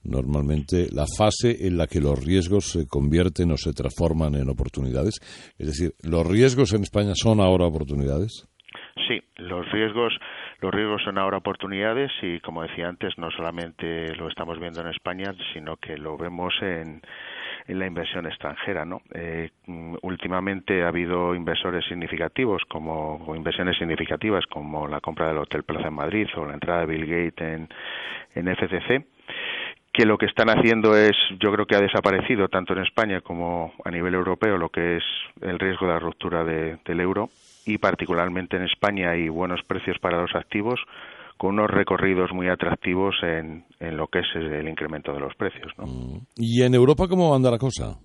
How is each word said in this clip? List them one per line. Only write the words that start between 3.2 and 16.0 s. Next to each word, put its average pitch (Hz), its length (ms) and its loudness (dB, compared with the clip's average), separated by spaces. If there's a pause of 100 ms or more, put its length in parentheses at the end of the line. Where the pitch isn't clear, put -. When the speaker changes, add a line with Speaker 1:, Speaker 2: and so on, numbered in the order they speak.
Speaker 1:
o 73 60 0
se 78 140 -2
transforman 78 640 0
en 67 140 0
oportunidades? 67 720 -2 (360)
Es - 100 -6
decir, 82 240 -2 (120)
¿los 82 240 2
riesgos 123 460 6
en 107 80 2
España 101 340 0
son 110 240 4
ahora 92 260 6
oportunidades? 76 840 -2 (580)
Speaker 2:
Sí, 117 140 0 (160)
los 90 340 -6
riesgos, 110 420 2 (480)
los 92 120 -2
riesgos 104 300 0
son 98 140 -2
ahora 98 200 2
oportunidades 101 760 -2 (100)
y, 85 200 -4
como 82 220 -8
decía 85 260 -6
antes, 87 280 -6
no 82 140 -8
solamente 82 840 -6
lo 80 120 -10
estamos 85 320 -8
viendo 85 220 -8
en 85 60 -8
España, 92 460 -8 (200)
sino 76 240 -10
que 78 200 -10
lo 76 200 -10